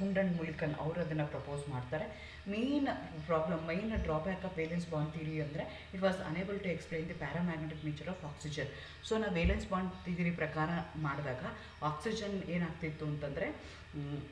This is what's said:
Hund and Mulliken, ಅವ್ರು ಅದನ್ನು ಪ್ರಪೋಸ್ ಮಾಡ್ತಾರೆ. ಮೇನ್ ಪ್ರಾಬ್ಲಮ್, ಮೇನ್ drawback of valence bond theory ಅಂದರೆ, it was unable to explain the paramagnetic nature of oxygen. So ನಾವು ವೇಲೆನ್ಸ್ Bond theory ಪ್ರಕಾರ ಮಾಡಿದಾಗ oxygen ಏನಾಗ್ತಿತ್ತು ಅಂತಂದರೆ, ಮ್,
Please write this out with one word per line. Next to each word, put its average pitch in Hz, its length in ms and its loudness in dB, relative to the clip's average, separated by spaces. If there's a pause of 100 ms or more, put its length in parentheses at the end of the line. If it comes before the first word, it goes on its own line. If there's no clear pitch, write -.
Hund 196 200 4
and 175 200 4
Mulliken, 156 380 0
ಅವ್ರು 165 220 0
ಅದನ್ನು 156 260 2
ಪ್ರಪೋಸ್ 143 420 -4
ಮಾಡ್ತಾರೆ. 135 380 -2 (420)
ಮೇನ್ 262 400 4 (380)
ಪ್ರಾಬ್ಲಮ್, 165 420 4
ಮೇನ್ 208 240 0
drawback 170 520 2
of 175 160 -2
valence 170 320 0
bond 151 240 2
theory 156 240 -2
ಅಂದರೆ, 147 540 -4
it 185 80 0
was 185 140 6 (140)
unable 196 280 0
to 185 180 0
explain 160 360 -4
the 160 120 -6
paramagnetic 156 640 0
nature 151 200 -4
of 185 120 -4 (100)
oxygen. 147 360 -4 (420)
So 220 120 4
ನಾವು 202 140 2
ವೇಲೆನ್ಸ್ 185 360 6
Bond 185 220 2
theory 175 380 2
ಪ್ರಕಾರ 156 380 2 (280)
ಮಾಡಿದಾಗ 147 480 0 (380)
oxygen 202 680 0
ಏನಾಗ್ತಿತ್ತು 160 580 0
ಅಂತಂದರೆ, 147 420 0 (480)
ಮ್, 143 220 -2 (140)